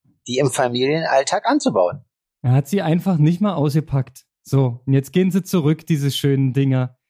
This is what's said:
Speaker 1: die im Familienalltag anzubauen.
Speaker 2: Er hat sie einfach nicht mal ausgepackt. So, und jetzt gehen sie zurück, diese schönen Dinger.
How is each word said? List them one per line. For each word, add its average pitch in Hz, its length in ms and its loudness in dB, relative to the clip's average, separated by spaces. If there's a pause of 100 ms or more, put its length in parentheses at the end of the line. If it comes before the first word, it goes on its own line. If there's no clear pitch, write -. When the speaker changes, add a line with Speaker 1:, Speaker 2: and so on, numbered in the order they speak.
(260)
Speaker 1:
die 123 120 -6
im 139 120 2
Familienalltag 139 960 0
anzubauen. 226 580 0 (380)
Speaker 2:
Er 123 100 2
hat 139 160 2
sie 202 140 0
einfach 170 360 0
nicht 165 220 2
mal 208 140 0
ausgepackt. 147 680 -4 (180)
So, 127 420 -2
und 135 100 0
jetzt 139 180 0
gehen 185 180 2
sie 185 140 -2
zurück, 156 420 -2
diese 143 240 0
schönen 135 420 0
Dinger. 131 440 0 (140)